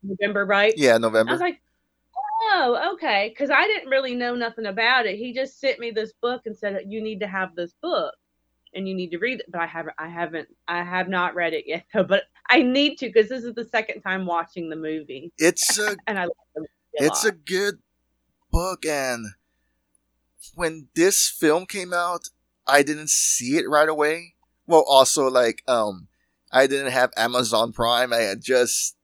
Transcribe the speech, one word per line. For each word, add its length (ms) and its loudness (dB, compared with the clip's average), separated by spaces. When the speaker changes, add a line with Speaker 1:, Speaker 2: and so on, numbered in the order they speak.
Speaker 1:
November, 420 -2
right? 320 4
Speaker 2:
Yeah, 200 6
November. 340 2
Speaker 1:
I 20 2
was 80 -2
like, 180 -2
"Oh, 500 0
okay," 440 -2
'cause 120 -2
I 160 4
didn't 240 -4
really 240 0
know 220 -4
nothing 320 -6
about 400 2
it. 100 -6
He 160 -10
just 260 -8
sent 200 -2
me 120 -8
this 300 -6
book 240 -4
and 100 -10
said, 320 -6
"You 140 -10
need 200 -8
to 60 -6
have 280 -6
this 260 -8
book, 320 -4
and 120 -8
you 60 -6
need 180 -6
to 60 -8
read 220 -4
it." 120 -14
But 100 -6
I 40 -2
haven't, 320 -12
I 100 -12
haven't, 400 -8
I 160 -4
have 260 -4
not 240 -2
read 200 -2
it 140 -6
yet, 220 -8
<laughs> 40 -20
though, 100 2
but 200 0
I 140 6
need 380 2
to 120 -8
'cause 160 4
this 160 -8
is 120 -10
the 100 -8
second 360 -6
time 260 -4
watching 420 -6
the 60 -10
movie. 640 -10
Speaker 2:
It's 400 0
a 220 -4
Speaker 1:
<laughs> 60 -8
And 120 -4
I 60 -4
love 60 -6
the 80 -10
movie 80 -14
a 60 2
Speaker 2:
it's 200 0
Speaker 1:
lot. 80 2
Speaker 2:
a 40 -10
good 420 -4
book, 340 -2
and 400 -4
when 420 -6
this 340 4
film 360 2
came 260 -10
out, 380 -4
I 160 8
didn't 260 -4
see 480 0
it 120 0
right 200 4
away. 460 -2
Well, 200 8
also, 400 6
like, 400 2
um, 400 0
I 160 6
didn't 240 -2
have 260 2
Amazon 560 0
Prime. 400 2
I 40 2
had 240 0
just 640 0